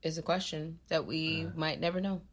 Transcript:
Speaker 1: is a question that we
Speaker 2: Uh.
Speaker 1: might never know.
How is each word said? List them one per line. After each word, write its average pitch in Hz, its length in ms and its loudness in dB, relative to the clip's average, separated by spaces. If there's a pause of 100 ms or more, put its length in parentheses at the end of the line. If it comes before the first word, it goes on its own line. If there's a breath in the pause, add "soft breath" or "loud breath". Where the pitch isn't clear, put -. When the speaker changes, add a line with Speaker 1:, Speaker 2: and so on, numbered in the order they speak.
Speaker 1:
is 160 160 -2
a - 20 -6
question 165 560 0 (120)
that 165 180 2
we 160 400 0
Speaker 2:
Uh. - 80 -4
Speaker 1:
might 156 240 0
never 175 200 2
know. 190 220 0 (120)